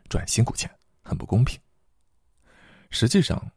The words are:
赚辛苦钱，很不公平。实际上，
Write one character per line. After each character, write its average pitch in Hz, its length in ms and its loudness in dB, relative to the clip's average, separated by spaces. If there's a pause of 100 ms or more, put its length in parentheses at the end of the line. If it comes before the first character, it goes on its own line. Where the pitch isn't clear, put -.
赚 - 180 -4
辛 - 160 2
苦 - 140 0
钱， - 120 -8 (320)
很 - 160 -6
不 - 80 -10
公 104 200 2
平。 - 120 -2 (1300)
实 - 180 2
际 202 140 4
上， - 360 -4